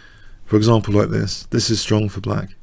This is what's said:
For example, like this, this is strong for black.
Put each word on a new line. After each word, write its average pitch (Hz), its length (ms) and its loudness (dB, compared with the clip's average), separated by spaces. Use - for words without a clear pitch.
For - 120 0
example, 107 380 4
like 104 140 4
this, 107 360 -4
this - 260 -2
is 107 100 0
strong 107 280 0
for 101 120 -8
black. 101 300 -6